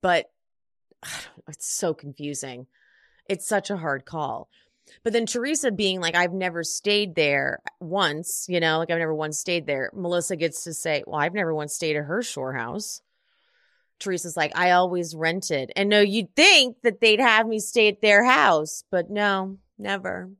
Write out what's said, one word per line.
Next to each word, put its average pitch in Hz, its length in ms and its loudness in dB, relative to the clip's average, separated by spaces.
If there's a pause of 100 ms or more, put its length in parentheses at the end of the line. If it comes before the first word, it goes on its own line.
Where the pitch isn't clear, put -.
but 175 300 2 (720)
<sighs> - 440 -16
it's - 200 -12
so 165 260 -2
confusing. 139 720 -10 (600)
It's 190 200 -4
such 196 220 0
a 196 80 -4
hard 143 280 -4
call. 147 440 -6 (540)
But 226 100 -2
then 226 140 2
Teresa 269 440 -2
being 190 300 0
like, 165 140 -2
"I've 175 180 2
never 180 300 -4
stayed 208 500 -2
there 143 480 0 (180)
once, 165 680 -4
you 175 100 0
know, 160 200 2
like, 165 100 -4
I've 170 80 0
never 160 160 -2
once 156 240 -4
stayed 175 300 -2
there." 135 260 -2
Melissa 175 420 -2
gets 156 280 -4
to 165 100 -10
say, 151 320 -2
"Well, 151 160 -4
I've 170 140 -2
never 170 180 0
once 151 220 -4
stayed 156 200 -2
at 147 100 -2
her 190 180 -4
shore 131 300 -8
house." 135 480 -8 (960)
Teresa's 175 360 -6
like, 151 200 0
"I 180 160 4
always 180 440 2
rented." 160 600 -2
And 202 140 0
no, 208 120 6
you'd 202 340 0
think 302 460 6
that 226 200 0
they'd 214 180 6
have 226 280 4
me 220 120 -2
stay 214 300 2
at 208 120 -4
their 208 220 6
house, 165 680 4
but 180 220 0
no, 196 480 -2 (180)
never. 190 640 -8